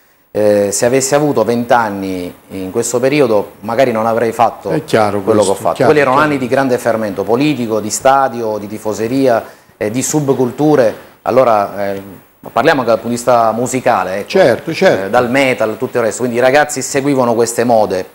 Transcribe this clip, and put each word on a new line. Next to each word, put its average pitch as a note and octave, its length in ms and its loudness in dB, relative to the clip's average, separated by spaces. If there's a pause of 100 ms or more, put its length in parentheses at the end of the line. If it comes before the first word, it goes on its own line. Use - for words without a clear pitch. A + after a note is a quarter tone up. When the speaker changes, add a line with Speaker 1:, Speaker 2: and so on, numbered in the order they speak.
(360)
Speaker 1:
Eh, G#2 360 2
se - 160 -2
avessi B2+ 260 0
avuto C#3+ 300 2
vent'anni G2+ 920 -2 (160)
in F#2 220 -10
questo A#2 280 -2
periodo B2+ 600 2
magari A#2+ 320 0
non A2 160 0
avrei A2+ 240 0
fatto G#2+ 400 -2
Speaker 2:
È D#3 120 -2
chiaro G#2 380 0
Speaker 1:
quello G#2+ 220 2
Speaker 2:
questo, F#2+ 100 2
Speaker 1:
che F#2+ 60 -4
ho - 20 -12
fatto. E2+ 140 -2
Speaker 2:
chiaro, C3 160 2
Speaker 1:
Quelli D3 100 4
erano B2+ 160 2
Speaker 2:
chiaro. D3+ 140 2
Speaker 1:
anni C#3+ 80 -2
di B2+ 80 -4
grande B2+ 320 0
fermento A2 440 -2
politico, A#2 560 0
di G#2 120 -8
stadio, A#2+ 680 0
di G2+ 100 -10
tifoseria, A2+ 760 0 (340)
eh, G#2 140 -4
di B2+ 100 -4
subculture. C3 920 0 (260)
Allora, G2+ 720 2
eh, G2 80 -8 (500)
parliamo C#3+ 280 2
anche A#2 140 0
dal A2 60 2
punto A#2 160 -4
di - 80 -
vista A#2 280 2
musicale, A2+ 680 -2
ecco. G2+ 120 -8
Speaker 2:
Certo, D#3+ 440 2
certo. C3+ 320 2
Speaker 1:
Eh, G2 60 -6
dal A#2+ 180 2
metal, A#2+ 480 0
tutto B2+ 220 -4
il A#2 40 0
resto. G#2+ 180 -2
Quindi A#2+ 160 -2
i B2 40 0
ragazzi C3 400 2
seguivano C3 540 0
queste A#2 280 0
mode, G#2 400 2 (120)